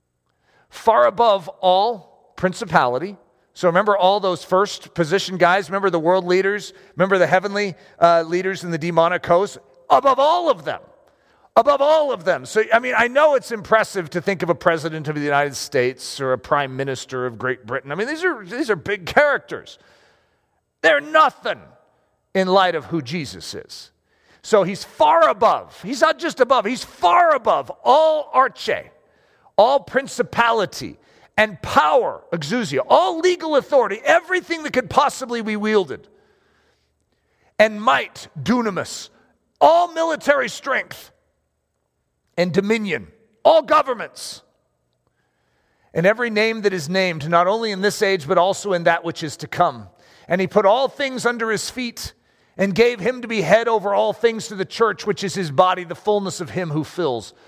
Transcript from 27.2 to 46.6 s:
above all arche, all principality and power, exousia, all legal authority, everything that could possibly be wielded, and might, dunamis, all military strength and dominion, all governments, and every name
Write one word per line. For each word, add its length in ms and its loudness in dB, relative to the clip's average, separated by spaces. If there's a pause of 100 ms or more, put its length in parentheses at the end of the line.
above 340 -2 (140)
all 500 2
arche, 540 0 (720)
all 240 4
principality 1160 -2 (380)
and 240 0
power, 680 2
exousia, 560 -4
all 320 4
legal 360 0
authority, 480 2
everything 600 0
that 100 -8
could 160 -2
possibly 520 -2
be 140 -4
wielded, 520 -2 (1500)
and 240 2
might, 460 -2 (120)
dunamis, 720 -4 (500)
all 340 4
military 560 0
strength 640 -8 (1300)
and 160 -2
dominion, 540 -2 (360)
all 180 6
governments, 800 -4 (1500)
and 120 0
every 240 2
name 320 -2